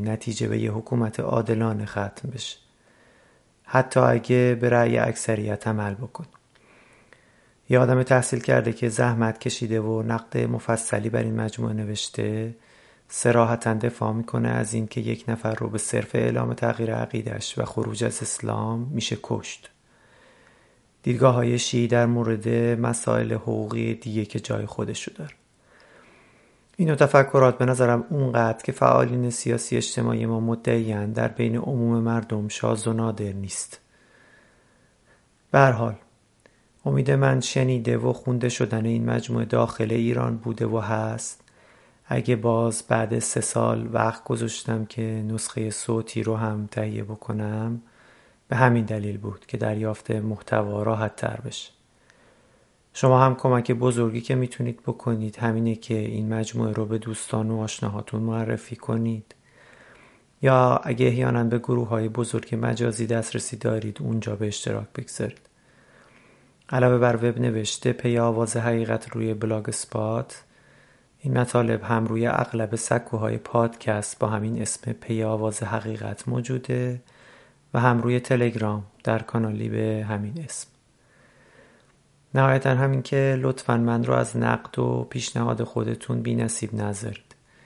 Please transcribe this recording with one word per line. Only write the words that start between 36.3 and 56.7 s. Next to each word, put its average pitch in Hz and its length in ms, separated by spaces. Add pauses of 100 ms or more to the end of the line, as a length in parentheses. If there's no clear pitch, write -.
امید 139 260
من 135 300
شنیده 123 580
و 120 140
خونده 123 360
شدن 117 380
این 117 240
مجموعه 117 340
داخل 113 460
ایران 120 460
بوده 113 300
و 110 120
هست. 110 600 (680)
اگه 123 300
باز 113 520
بعد 113 300
سه - 220
سال 117 520
وقت 113 320
گذاشتم 113 600
که 113 180
نسخهٔ 110 680
صوتی 110 520
رو 110 140
هم 107 340
تهیه 107 340
بکنم، 107 800 (640)
به - 80
همین 120 280
دلیل 104 340
بود 101 280
که - 100
دریافت 107 540
محتوا 107 720
راحت 110 340
تر 110 280
بشه. - 280 (1200)
شما 127 320
هم 127 100
کمک 127 380
بزرگی 117 480
که 131 140
می‌تونید 123 480
بکنید 110 540
همینه 113 380
که 113 200
این 110 400
مجموعه 110 380